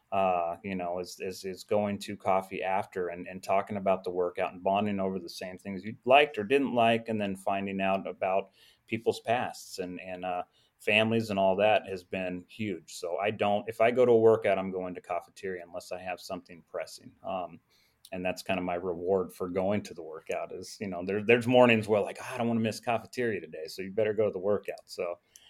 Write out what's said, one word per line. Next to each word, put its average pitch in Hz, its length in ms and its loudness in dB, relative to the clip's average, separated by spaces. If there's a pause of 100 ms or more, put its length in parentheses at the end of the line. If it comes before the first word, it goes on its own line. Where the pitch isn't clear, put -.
(100)
Uh, 90 540 0
you 98 100 -4
know, 90 240 -4
is, 90 220 -10
is, 92 240 -8
is 92 200 -10
going 104 360 0
to 101 160 -10
coffee 95 460 -2
after 95 460 -2
and, 87 180 -8
and 92 160 -12
talking 98 360 0
about 95 260 0
the 92 60 -4
workout 90 420 -2
and 87 100 -16
bonding 98 380 0
over 95 180 -2
the 87 100 -8
same 92 280 -12
things 98 280 -10
you 110 100 -10 (100)
liked 147 320 6
or 107 80 -2
didn't 131 300 2
like, 117 340 4
and 110 120 -2
then 98 160 -2
finding 98 440 -4
out 95 260 0
about 95 440 -2 (360)
people's 110 340 -2
pasts 113 580 -4
and, 90 220 -8
and, 90 240 -10
uh, 90 180 -4 (380)
families 110 500 2
and 98 80 0
all 95 160 4
that 101 340 4
has 95 140 -8
been 90 460 -6
huge. 98 480 -8
So 85 260 -6
I 107 80 2
don't, 104 380 0
if 113 120 -10
I 117 120 6
go 127 120 4
to 123 60 6
a 117 80 8
workout, 110 400 6
I'm 95 140 -4
going 90 240 -6
to 80 40 -12
cafeteria 90 640 -8
unless 87 280 -14
I 90 80 -10
have 92 200 -10
something 87 480 -14
pressing. - 440 -10 (120)
Um, 90 360 -8 (500)
and 92 120 -6
that's 90 200 -4
kind 95 160 -4
of 90 80 -4
my 87 80 -2
reward 90 580 0
for 95 160 -8
going 95 360 0
to - 100 -14
the 85 80 -12
workout 80 500 -8
is, 90 280 -14
you 104 80 -6
know, 90 180 -6
there, 101 160 -2
there's 117 240 6
mornings 120 420 8
where 104 140 4
like, 95 180 -6
"Oh, - 140 -10
I - 20 -6
don't 117 120 -2
wanna 117 120 0
miss 110 200 -2
cafeteria 117 600 -2
today, 80 280 -12
so - 120 -12
you 95 100 -8
better 107 220 0
go 104 140 2
to 98 60 0
the 95 60 -8
workout." 90 480 -2
So. 87 320 -6 (320)